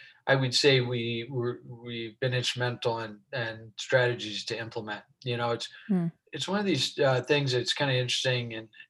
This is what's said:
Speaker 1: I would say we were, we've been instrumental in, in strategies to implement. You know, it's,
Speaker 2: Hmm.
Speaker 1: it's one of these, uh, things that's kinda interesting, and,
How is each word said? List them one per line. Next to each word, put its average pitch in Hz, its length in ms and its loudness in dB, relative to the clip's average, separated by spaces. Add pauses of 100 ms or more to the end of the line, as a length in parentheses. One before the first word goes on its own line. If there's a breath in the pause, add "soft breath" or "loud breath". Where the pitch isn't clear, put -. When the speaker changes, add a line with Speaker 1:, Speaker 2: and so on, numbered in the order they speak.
(260 loud breath)
Speaker 1:
I 135 100 6
would 131 180 2
say 135 260 6
we 117 480 -2
were, 120 400 -2
we've 117 520 -10
been 127 120 0
instrumental 123 680 0
in, 107 180 -10 (160)
in 113 420 -6
strategies 117 720 2
to 110 120 -4
implement. 107 440 -8 (220)
You 123 120 -2
know, 120 140 0
it's, 117 180 -4 (200 loud breath)
Speaker 2:
Hmm. 180 180 2 (260)
Speaker 1:
it's 147 160 -6
one 196 120 0
of 208 40 -2
these, 151 340 0
uh, 131 220 4
things 139 320 2
that's 123 220 0
kinda 139 180 0
interesting, 123 600 0
and, 110 140 -10 (220 loud breath)